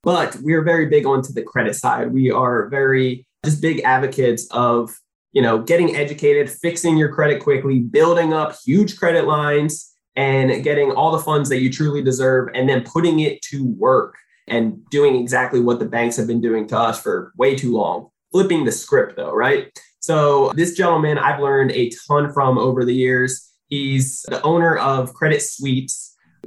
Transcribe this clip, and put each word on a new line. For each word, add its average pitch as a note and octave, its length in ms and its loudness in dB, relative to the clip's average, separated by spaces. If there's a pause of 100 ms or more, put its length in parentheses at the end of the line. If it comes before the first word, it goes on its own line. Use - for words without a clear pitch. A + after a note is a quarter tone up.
But E3+ 420 -2
we D3+ 80 0
are D#3+ 100 2
very E3 220 2
big C#3+ 220 2
onto C3+ 260 -2
the A#2+ 100 -6
credit A2 320 -4
side. B2+ 380 -2
We C3 180 2
are B2 380 0
very C3 580 0 (200)
just D3+ 160 0
big D#3+ 180 0
advocates C3 720 0
of, A#2 440 0 (380)
you C#3 80 4
know, A2+ 200 2
getting E3 360 2
educated, C#3+ 540 0
fixing E3+ 480 0
your D3+ 160 0
credit D3 280 0
quickly, C3+ 380 2
building D#3+ 540 2
up - 280 -2
huge F#3+ 360 0
credit E3+ 280 2
lines, D3 640 -2 (260)
and C3+ 460 0
getting C#3+ 300 2
all C#3+ 180 2
the D#3+ 80 0
funds D3+ 300 0
that B2+ 100 0
you C3 100 0
truly C#3+ 320 -2
deserve, C3 540 0
and B2+ 140 0
then B2+ 160 0
putting E3 340 0
it D3+ 240 -2
to C#3 220 -8
work A#2 500 0 (320)
and A2+ 420 -4
doing C#3+ 280 2
exactly B2 420 0
what A#2+ 220 2
the A2 40 -2
banks A#2 320 -2
have A2+ 120 -4
been A#2 120 0
doing A2+ 280 -2
to B2+ 100 -2
us A2+ 240 -2
for - 340 -6
way C3+ 200 2
too B2 160 -2
long. D3 360 -2 (220)
Flipping F3+ 340 2
the A#2 60 0
script, - 460 -2
though, E2 160 -8
right? C3 440 0 (220)
So C#3+ 560 2
this E3+ 220 -2
gentleman D#3 420 2
I've C#3 220 0
learned C3+ 320 2
a A#2+ 180 0 (160)
ton D3 260 0
from C3 260 2
over B2 260 0
the B2 100 0
years. B2+ 580 0 (140)
He's C3+ 640 -2
the B2+ 140 -6
owner E3 340 2
of C3 380 -2
Credit D3+ 280 -2
Suites, - 720 -6 (320)